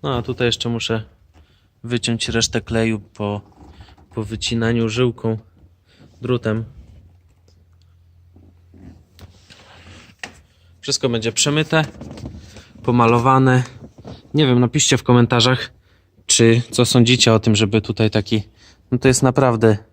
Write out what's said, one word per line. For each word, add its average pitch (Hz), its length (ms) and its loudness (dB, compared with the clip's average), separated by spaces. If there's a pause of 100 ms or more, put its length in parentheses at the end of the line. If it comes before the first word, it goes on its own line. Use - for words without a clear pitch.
No 139 140 -4
a 117 60 -4
tutaj 123 240 -4
jeszcze 120 220 -4
muszę 113 340 -6 (800)
wyciąć 117 440 -4
resztę 117 320 -2
kleju 113 400 -2
po, 104 400 -8 (720)
po 110 100 -6
wycinaniu 113 640 -2
żyłką, 113 500 -4 (840)
drutem. 113 420 -4 (4000)
Wszystko - 280 -6
będzie 117 240 -4
przemyte, 156 520 0 (960)
pomalowane. 123 800 4 (720)
Nie 151 120 2
wiem, 123 140 4
napiszcie 131 360 2
w - 60 -4
komentarzach, 123 680 2 (540)
czy 117 440 4
co 123 140 2
sądzicie 120 480 4
o 110 80 4
tym, 107 160 0
żeby 107 240 0
tutaj 110 300 -2
taki... 107 320 -2 (480)
No 123 80 -2
to 135 100 2
jest 127 140 2
naprawdę 120 540 2 (160)